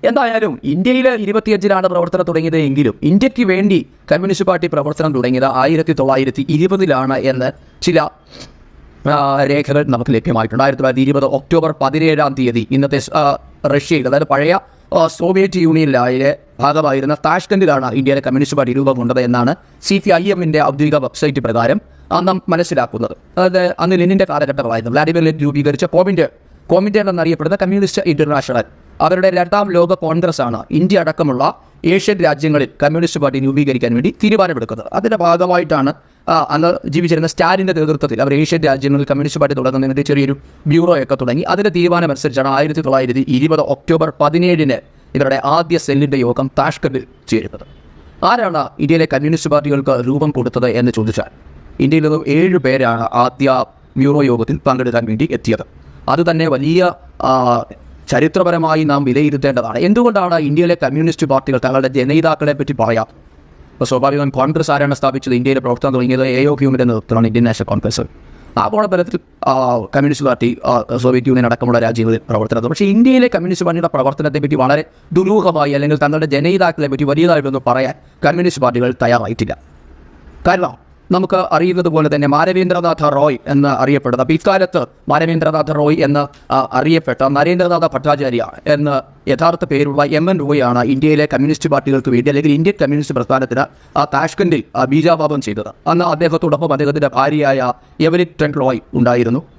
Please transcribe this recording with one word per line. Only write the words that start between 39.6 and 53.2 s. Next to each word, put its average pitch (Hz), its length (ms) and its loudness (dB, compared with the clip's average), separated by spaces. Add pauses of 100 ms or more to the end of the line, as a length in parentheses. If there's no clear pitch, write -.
ചെറിയൊരു 139 360 0 (300)
ബ്യൂറോ 165 360 4
ഒക്കെ 135 120 -2
തുടങ്ങി. 131 260 -2
അതിൻ്റെ - 280 0
തീരുമാനമനുസരിച്ചാണ് 160 760 0
ആയിരത്തി 147 340 0
തൊള്ളായിരത്തി 131 460 0
ഇരുപത് 151 320 2
ഒക്ടോബർ 156 600 0
പതിനേഴിന് 156 760 0 (200)
ഇവരുടെ 135 300 0
ആദ്യ 160 320 0
സെല്ലിൻ്റെ 139 400 0
യോഗം 135 420 -2
താഷ്കണ്ടിൽ 135 440 -2 (240)
ചേരുന്നത്. - 380 -4 (600)
ആരാണ് 185 440 0 (100)
ഇന്ത്യയിലെ 160 340 0
കമ്മ്യൂണിസ്റ്റ് 151 360 -2
പാർട്ടികൾക്ക് 139 580 0
രൂപം 147 240 0
കൊടുത്തത് 123 360 -2
എന്ന് 120 240 0
ചോദിച്ചാൽ 110 380 -2 (500)
ഇന്ത്യയിൽ 151 240 2
നിന്നും 156 240 0
ഏഴ് 175 300 2
പേരാണ് 127 440 0
ആദ്യ 127 640 0 (320)